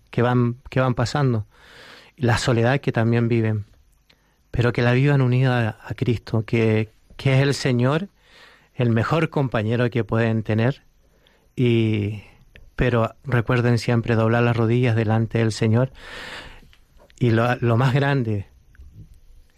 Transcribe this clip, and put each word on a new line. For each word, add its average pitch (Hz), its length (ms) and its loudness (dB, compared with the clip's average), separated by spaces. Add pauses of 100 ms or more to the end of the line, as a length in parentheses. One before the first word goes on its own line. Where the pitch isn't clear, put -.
(100)
que 120 120 0
van, 120 340 2 (140)
que 135 100 0
van 127 140 0
pasando, 123 520 -2 (720)
la 113 220 0
soledad 123 420 0
que - 120 -4
también 117 360 0
viven, 110 380 0 (840)
pero 120 220 0
que 123 100 -2
la 120 100 2
vivan 139 280 2
unida 123 480 2
a, - 200 -12
a - 60 -8
Cristo, 113 500 -4
que, 110 460 0 (260)
que 135 180 0
es 131 80 4
el 139 120 0
Señor, 135 540 0 (680)
el 120 160 0
mejor 151 380 0
compañero 120 600 -2
que 117 140 -2
pueden 113 380 0
tener. 110 400 -2 (760)
Y, 110 640 0 (580)
pero 120 340 0 (100)
recuerden 120 520 0
siempre 117 380 0
doblar 113 280 2
las 120 140 0
rodillas 117 400 0
delante 113 400 0
del 113 160 0
Señor. 117 400 0 (1300)
Y 123 100 2
lo, 117 280 2
lo 117 200 0
más 127 160 2
grande, 131 540 0 (1120)